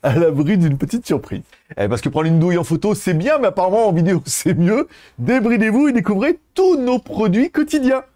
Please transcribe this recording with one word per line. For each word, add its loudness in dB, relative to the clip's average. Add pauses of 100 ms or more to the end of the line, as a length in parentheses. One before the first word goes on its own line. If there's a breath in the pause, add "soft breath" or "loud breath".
à 0
l'abri 2
d'une 2
petite -6
surprise. -4 (380 loud breath)
Eh, -2
parce -4
que -2
prendre -2
une 2
douille 2
en -2
photo, -2
c'est -4
bien, 0
mais 0
apparemment, 0
en 0
vidéo, 2
<laughs> -16
c'est -4
mieux. 0 (320 loud breath)
Débridez-vous 2
et 0
découvrez 0 (140)
tous 2
nos 0
produits 0
quotidiens. 0 (140)